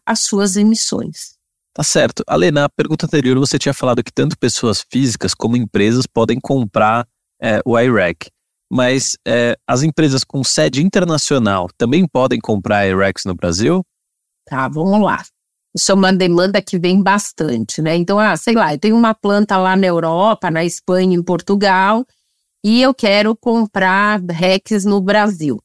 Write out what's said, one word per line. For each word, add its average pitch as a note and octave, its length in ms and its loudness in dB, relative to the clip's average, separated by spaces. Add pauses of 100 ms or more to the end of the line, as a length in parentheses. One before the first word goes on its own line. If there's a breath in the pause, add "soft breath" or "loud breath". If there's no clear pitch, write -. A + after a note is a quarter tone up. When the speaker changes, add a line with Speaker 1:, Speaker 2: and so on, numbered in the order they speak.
Speaker 1:
as A3+ 140 -2
suas G3 360 -2
emissões. - 800 -2 (400)
Speaker 2:
Tá - 80 -6
certo. - 460 0
Ale, D#3 240 2
na C#3+ 180 0
pergunta D3+ 380 -4
anterior, C3 320 2
você C#3+ 180 0
tinha C#3 160 -2
falado A#2+ 300 -2
que - 80 -18
tanto C#3 260 -2
pessoas - 500 -2
físicas B2 460 -2
como A#2 240 -2
empresas A2+ 480 0
podem A#2+ 340 -2
comprar, A2+ 680 0 (340)
é, G#2+ 240 0
o A#2 120 0
I B2 140 2
rec. F2+ 360 -2 (420)
Mas, B2+ 560 -2
é, A#2+ 320 0 (100)
as B2+ 140 0
empresas D3 420 0
com C3+ 200 -6
sede D3+ 400 -2
internacional C#3 920 0
também A#2+ 320 0
podem B2+ 320 0
comprar G2+ 480 0
I F#2+ 80 0
recs F#2+ 300 -2
no F#2+ 80 -4
Brasil? A2 500 -2 (640)
Speaker 1:
Tá, C3 220 -6
vamos F#3 340 0
lá. D3+ 220 -2 (500)
Isso - 180 -2
é F#3+ 40 4
uma F#3+ 160 4
demanda F#3 500 2
que - 160 -4
vem F#3 240 2
bastante, D#3 800 -2
né? D#3+ 140 0
Então, F3+ 240 0
ah, G#3+ 160 2
sei - 180 -2
lá, F3+ 200 2
eu C#3+ 40 -4
tenho A3 180 0
uma A#3 180 4
planta G3+ 440 0
lá F#3 180 2
na F#3+ 120 2
Europa, F3 640 0
na E3 140 -2
Espanha, F#3 500 0
em F3 80 0
Portugal, G3 800 0 (560)
e A3+ 200 2
eu C4 120 4
quero G#3+ 440 0
comprar G#3 920 0
recs F#3 540 0
no G3+ 160 2
Brasil. F#3 640 0